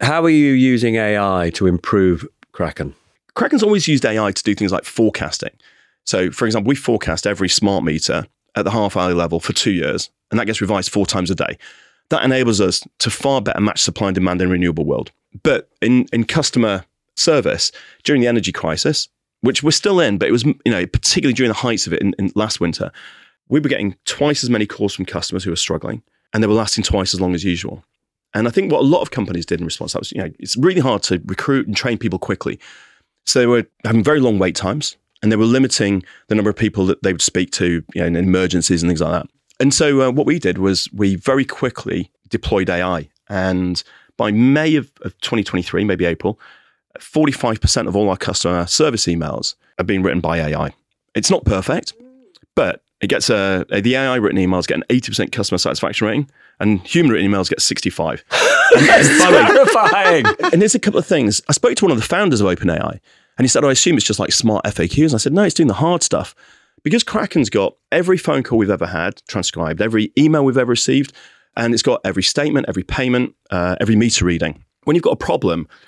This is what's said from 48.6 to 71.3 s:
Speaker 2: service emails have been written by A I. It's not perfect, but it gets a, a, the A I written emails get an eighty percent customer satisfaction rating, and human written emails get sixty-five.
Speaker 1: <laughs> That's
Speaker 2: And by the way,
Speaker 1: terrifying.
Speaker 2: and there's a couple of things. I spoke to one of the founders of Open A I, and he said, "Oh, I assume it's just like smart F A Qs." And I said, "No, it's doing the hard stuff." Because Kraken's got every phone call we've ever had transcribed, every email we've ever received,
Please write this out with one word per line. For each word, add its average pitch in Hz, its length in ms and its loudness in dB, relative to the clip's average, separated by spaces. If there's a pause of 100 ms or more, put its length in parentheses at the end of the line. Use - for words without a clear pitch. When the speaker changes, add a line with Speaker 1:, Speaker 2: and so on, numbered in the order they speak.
Speaker 2:
service 139 400 0
emails 80 480 -4 (220)
have 90 100 -6
been 98 160 0
written 90 180 0
by 82 160 -2
A 76 180 -2
I. 78 180 -6 (420)
It's 110 160 0
not - 120 0
perfect, 110 500 -2 (640)
but - 280 0 (180)
it 104 60 0
gets - 240 0
a, 98 400 0
a, 101 100 0
the 120 140 2
A 135 120 -2
I 127 100 0
written 104 220 0
emails 90 280 0
get - 100 -2
an 87 140 -4
eighty 123 180 0
percent 104 220 -4
customer 101 260 -2
satisfaction - 500 -4
rating, 135 220 -2 (300)
and 104 220 2
human 165 300 2
written 98 200 2
emails 95 180 0
get - 120 -2
sixty-five. - 640 -4
Speaker 1:
<laughs> - 40 -18 (440)
That's - 340 6
Speaker 2:
And 302 100 4
by - 120 6
the - 60 8
way, 294 100 6
Speaker 1:
terrifying. 226 800 4 (280)
Speaker 2:
and 175 80 6
there's 214 140 4
a 214 40 0
couple - 200 0
of 156 60 0
things. 120 440 0
I 151 40 2
spoke - 240 0
to - 80 2
one 175 60 4
of 127 60 2
the 113 80 0
founders 170 360 2
of 101 60 4
Open 90 220 0
A 80 60 0
I, - 240 -6 (400)
and 131 60 2
he - 20 4
said, 127 160 2
"Oh, 139 60 4
I - 20 4
assume 143 260 2
it's 104 80 0
just 104 140 -2
like 95 120 -2
smart 107 360 0
F 104 100 -6
A 85 100 0
Qs." 151 180 2
And 147 100 2
I - 20 2
said, 135 160 -2
"No, 196 100 4
it's 185 120 0
doing 160 120 4
the 104 60 2
hard 165 300 0
stuff." - 320 -4 (520)
Because 226 160 2
Kraken's 190 460 -2
got 98 260 0 (160)
every 175 260 2
phone 143 260 -2
call 120 140 0
we've 101 120 2
ever 85 160 0
had 90 420 -4
transcribed, 87 540 -4
every 110 360 0
email 151 280 4
we've 131 120 2
ever 123 140 2
received, 135 400 0 (460)